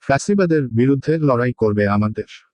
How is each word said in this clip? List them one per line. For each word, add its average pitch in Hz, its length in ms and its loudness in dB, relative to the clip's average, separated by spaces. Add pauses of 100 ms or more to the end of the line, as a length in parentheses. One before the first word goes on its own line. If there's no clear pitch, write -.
ফ্যাসিবাদের 160 640 0
বিরুদ্ধে 131 500 0
লড়াই 123 360 0
করবে 104 340 0
আমার 104 240 0
দেশ। - 320 -12 (100)